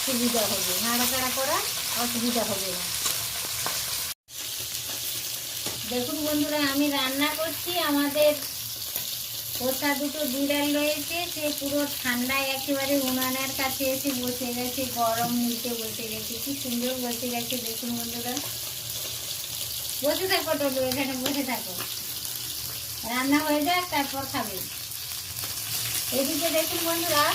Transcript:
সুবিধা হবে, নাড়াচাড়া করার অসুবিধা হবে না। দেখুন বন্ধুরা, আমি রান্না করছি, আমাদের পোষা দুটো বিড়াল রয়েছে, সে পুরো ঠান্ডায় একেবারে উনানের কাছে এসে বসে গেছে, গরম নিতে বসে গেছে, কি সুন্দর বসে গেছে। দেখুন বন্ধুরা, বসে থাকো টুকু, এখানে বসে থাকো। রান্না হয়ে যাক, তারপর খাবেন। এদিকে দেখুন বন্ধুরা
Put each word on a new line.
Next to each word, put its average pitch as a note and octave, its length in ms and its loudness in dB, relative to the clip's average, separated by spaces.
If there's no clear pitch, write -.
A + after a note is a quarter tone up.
সুবিধা A#3 460 4
হবে, F#3 220 2
নাড়াচাড়া B3 540 2
করার D4+ 240 4
অসুবিধা A#3+ 420 2
হবে F#3+ 280 0
না। F3+ 100 -4
দেখুন B3 340 0
বন্ধুরা, D4 360 2
আমি C#4+ 180 4
রান্না C4+ 380 2
করছি, D#4+ 320 -2
আমাদের C#4+ 420 6
পোষা C4 400 2
দুটো C#4+ 260 -2
বিড়াল C#4+ 420 2
রয়েছে, D4+ 420 2
সে D4+ 140 -4
পুরো C#4+ 240 0
ঠান্ডায় B3+ 520 0
একেবারে C4+ 380 2
উনানের C4 500 2
কাছে C4 240 0
এসে C#4 160 0
বসে B3 340 -2
গেছে, B3 280 -2
গরম A#3 400 2
নিতে A#3+ 320 0
বসে A3 320 -6
গেছে, A3 280 -4
কি C#4 120 -4
সুন্দর B3 300 0
বসে A#3+ 240 -2
গেছে। A#3+ 260 -2
দেখুন A3+ 320 -4
বন্ধুরা, A#3 380 -4
বসে D#4+ 280 2
থাকো E4+ 300 2
টুকু, C4+ 220 2
এখানে C4 320 0
বসে C#4 280 0
থাকো। G#3 240 -4
রান্না C4 360 4
হয়ে D4 220 4
যাক, F4+ 240 4
তারপর C#4 400 0
খাবেন। G#3 300 -2
এদিকে D4+ 380 2
দেখুন E4+ 300 2
বন্ধুরা E4 380 4